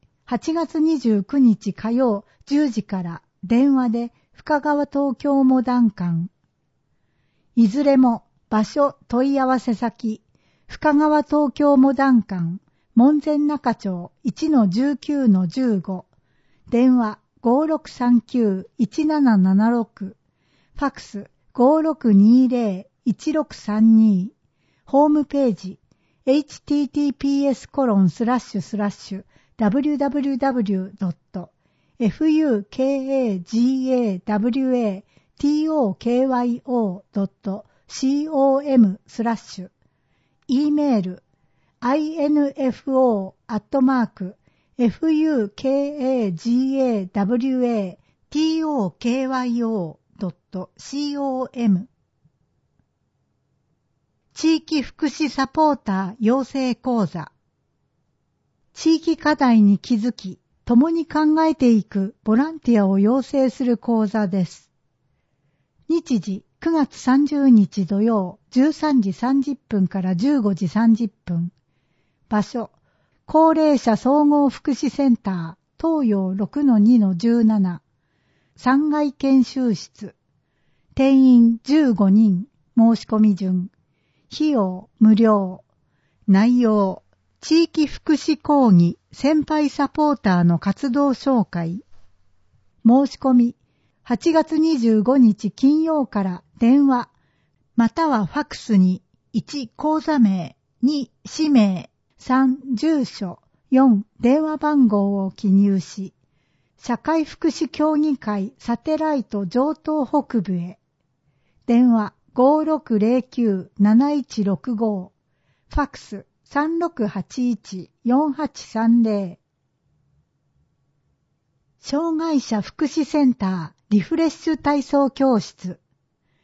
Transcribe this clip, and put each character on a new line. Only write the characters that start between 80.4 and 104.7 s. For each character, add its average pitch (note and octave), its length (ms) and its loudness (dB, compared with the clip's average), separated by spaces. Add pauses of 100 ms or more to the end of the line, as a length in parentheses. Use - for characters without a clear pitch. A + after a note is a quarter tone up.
定 C4+ 200 2
員 A#3+ 500 6
十 C#4 300 2
五 G3 160 2
人、 G3+ 360 2 (300)
申 A3+ 200 4
し - 80 -10
込 G#3+ 140 -4
み G#3+ 160 4
順。 F#3 360 -4 (600)
費 D4+ 180 -2
用 F#3+ 480 -4
無 G#3+ 160 6
料。 G3+ 500 0 (640)
内 A3+ 340 4
容、 G#3 440 0 (360)
地 D#4+ 240 2
域 D#4 220 -2
福 - 280 -4
祉 D4 260 -4
講 C4+ 320 2
義、 F3 260 4 (140)
先 D4 320 0
輩 D4+ 260 -2
サ C#4 180 -4
ポ D4+ 240 0
ー C4+ 40 -2
タ F3+ 240 0
ー - 20 2
の E3+ 160 2
活 A#3+ 320 -4
動 C#4+ 200 0
紹 B3 380 -2
介。 E3+ 360 -8 (1000)
申 B3+ 220 6
し - 120 -8
込 C4 160 0
み、 A#3+ 220 2 (460)
八 D#4 300 -2
月 D#4 260 0
二 D#4+ 200 2
十 A3 240 2
五 B3+ 140 2
日 A3 360 2
金 D4+ 300 2
曜 D#4 240 -2
か G3+ 180 -4
ら F3+ 180 -8 (160)
電 C4+ 280 4
話、 B3+ 220 0 (680)
ま A3+ 120 2
た E4 200 -2
は G#3+ 180 0
フ - 80 -8
ァ D4 80 -4
ッ - 40 -4
ク - 100 -16
ス A3 200 -2
に、 F#3 260 2 (300)
一、 A#3+ 360 -8
口 D#4 320 -4
座 D4+ 180 -2
名、 F#3+ 380 0 (260)
二、 C#4+ 300 -2 (120)
氏 D#4 240 -4
名、 G3+ 420 0 (280)
三、 C4 400 0 (160)
住 D4 300 -2
所、 - 360 -10 (300)
四、 B3+ 340 4 (160)
電 C4+ 220 2
話 D#4 140 -4
番 D4 320 2